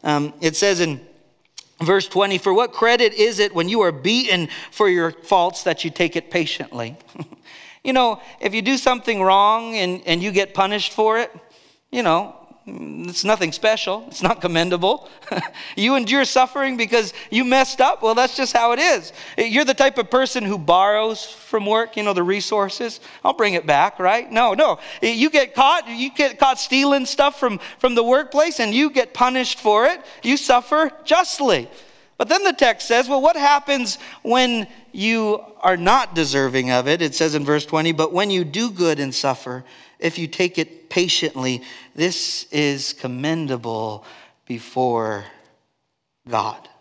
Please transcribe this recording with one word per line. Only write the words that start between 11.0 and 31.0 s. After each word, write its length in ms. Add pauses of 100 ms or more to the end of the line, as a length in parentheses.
it, 120 (640)
you 100
know, 320 (320)
Mm, 420
it's 160
nothing 280
special. 560
It's 140
not 180
commendable. 680 (220)
<laughs> 80 (380)
You 200
endure 280
suffering 520
because 360 (180)
you 140
messed 360
up. 220
Well, 120
that's 220
just 200
how 160
it 60
is. 340 (240)
You're 280
the 100
type 240
of 100
person 360
who 120
borrows 680
from 420
work, 300
you 80
know, 80
the 100
resources. 800 (240)
"I'll 80
bring 220
it 120
back," 320
right? 320
No, 240
no. 240 (240)
You 280
get 240
caught, 340
you 220
get 280
caught 220
stealing 460
stuff 340
from, 180 (200)
from 180
the 80
workplace 560
and 120
you 180
get 240
punished 440
for 280
it. 140 (220)
You 140
suffer 560 (120)